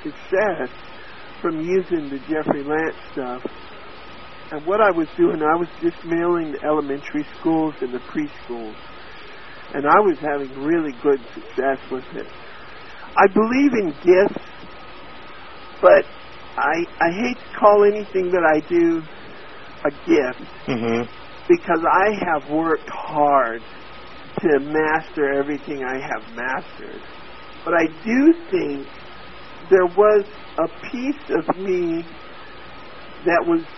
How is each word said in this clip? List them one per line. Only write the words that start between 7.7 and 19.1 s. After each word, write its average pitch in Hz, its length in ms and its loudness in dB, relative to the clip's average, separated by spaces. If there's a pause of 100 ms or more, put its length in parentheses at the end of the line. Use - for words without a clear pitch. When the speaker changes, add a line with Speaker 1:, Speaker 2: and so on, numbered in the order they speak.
Speaker 1:
and 127 140 -4
the 120 60 -6
preschools. 120 760 -8 (960)
And 143 140 -2
I 165 140 8
was 180 180 4
having 143 320 -2 (120)
really 156 300 0 (100)
good 139 180 4 (120)
success 131 460 -2 (120)
with 131 220 -6
it. 110 140 -10 (880)
I 196 160 8
believe 247 400 4
in 208 160 2 (160)
gifts, 185 400 6 (1400)
but - 240 10 (520)
I, 151 280 0 (160)
I 170 120 2
hate 240 240 -2
to - 220 -14
call 208 260 8
anything 202 480 2
that 175 120 4
I 156 240 6
do 170 340 4 (840)